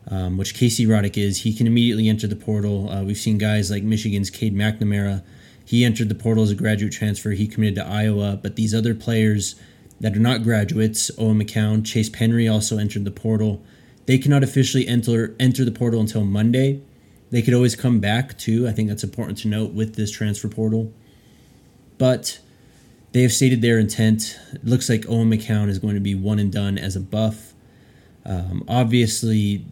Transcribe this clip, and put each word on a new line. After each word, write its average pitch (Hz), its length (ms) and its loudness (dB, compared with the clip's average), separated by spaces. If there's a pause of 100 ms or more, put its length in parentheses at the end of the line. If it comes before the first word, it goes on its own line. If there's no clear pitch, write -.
um, 92 280 -4
which 98 200 -6
Casey 117 320 2
Roddick 104 280 2
is, 101 280 -2
he 110 100 0
can 117 140 0
immediately 113 420 2
enter 107 160 0
the 104 100 -4
portal. 101 540 -2
Uh, 98 140 -6
we've 104 140 -4
seen 110 200 -2
guys 107 320 0
like 101 140 -2
Michigan's 104 480 0
Cade 107 240 -2
McNamara. 101 680 0 (400)
He 117 220 2
entered 110 240 0
the 113 60 -2
portal 113 260 0
as 107 80 4
a 101 60 0
graduate 104 360 -2
transfer. 107 400 -4
He 104 160 -2
committed 107 280 0
to 101 100 -6
Iowa. 104 560 -2
But - 140 -8
these 110 180 -2
other 113 220 0
players 110 600 0 (440)
that 104 180 -2
are - 20 0
not 117 220 2
graduates, 110 800 0
Owen 110 200 2
McCown, 107 460 0
Chase 110 240 -2
Penry 113 420 2
also 107 280 0
entered 104 260 -4
the 98 60 -6
portal. 107 520 -2 (420)
They 131 120 4
cannot 139 260 4
officially 131 420 2
enter, 117 540 0
enter 127 240 2
the 117 80 0
portal 113 300 0
until 107 240 0
Monday. 120 560 2 (500)
They 123 100 2
could 120 120 4
always 123 200 4
come 120 280 2
back, 113 360 -2
too. 117 300 0
I 107 60 -2
think 107 160 -2
that's 107 160 -8
important - 340 -8
to 110 80 -4
note 107 240 -2
with 110 240 -4
this 107 160 -4
transfer 104 380 -4
portal. 110 420 -2 (1080)
But 127 440 0 (720)
they 127 80 4
have 123 100 6
stated 127 300 2
their 117 180 4
intent. 110 580 0 (140)
It - 140 -12
looks 127 240 0
like 113 180 0
Owen 113 240 2
McCown 107 380 0
is 98 100 -2
going 104 140 -2
to 101 80 -2
be 98 140 -2
one 104 220 0
and 101 140 2
done 101 260 -2
as 92 200 -6
a - 20 -4
Buff. 107 540 -4 (720)
Um, 90 420 -6
obviously, 110 1040 2